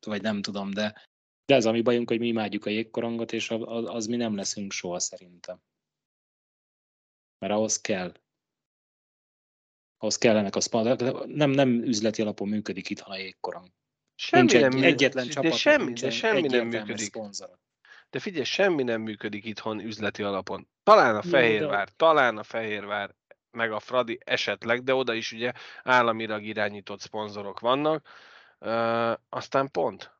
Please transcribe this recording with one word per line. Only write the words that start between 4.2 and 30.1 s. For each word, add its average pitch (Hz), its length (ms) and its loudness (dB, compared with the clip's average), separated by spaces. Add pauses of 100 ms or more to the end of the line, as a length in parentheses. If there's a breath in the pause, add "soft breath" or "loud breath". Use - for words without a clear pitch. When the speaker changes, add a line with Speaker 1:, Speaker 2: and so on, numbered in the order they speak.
Speaker 1:
leszünk 98 360 -6
soha 90 260 -6
szerintem. 90 640 -12 (1800)
Mert 95 140 -4
ahhoz 107 280 0
kell. 90 320 -6 (1900)
Ahhoz 107 200 -2
kellenek 107 380 4
a - 40 0
szpon-, 117 360 0
de 127 160 -2 (140)
nem, 147 240 0
nem 131 320 4
üzleti 113 400 0
alapon 101 260 -4
működik 104 420 -6
itthon 101 240 -10
a 95 40 -10
jégkorong. - 500 -12 (460)
Speaker 2:
Semmi - 280 4
Speaker 1:
Nincs 311 120 6
egy-, - 60 10 (100)
Speaker 2:
nem 131 100 0
mű-, 131 60 6
Speaker 1:
egyetlen 135 400 4
Speaker 2:
de 120 60 -8
Speaker 1:
csapatnak 135 260 0
Speaker 2:
semmi, 294 200 6
de 226 60 0
Speaker 1:
nincsen 127 260 -4
Speaker 2:
semmi 208 300 0
nem 165 40 0
Speaker 1:
egyértelmű 117 340 0
Speaker 2:
működik. 107 280 -6
Speaker 1:
szponzora. 101 540 -12 (500 loud breath)
Speaker 2:
De - 80 -6
figyelj, 160 260 -6
semmi 180 380 2
nem 117 180 -2
működik 107 440 -8
itthon 110 360 -6
üzleti 104 420 -6
alapon. 98 460 -6 (140)
Talán 165 340 8
a 104 80 -2
Speaker 1:
Jó, 175 60 -6
de 170 80 4
Speaker 2:
Fehérvár, 107 500 2
talán 143 500 4
a 107 40 -10
Fehérvár, 104 720 -6 (360)
meg 113 220 -4
a 107 80 -4
Fradi 120 440 -2
esetleg, 113 580 -2
de 131 120 2
oda 127 200 0
is 110 180 -6
ugye 117 200 -4 (300 loud breath)
államilag 113 600 2
irányított 104 580 -6
szponzorok 104 600 -10
vannak. 147 480 0 (500 loud breath)
Ö, 117 540 -2 (160)
aztán 135 420 -2
pont. 110 500 -6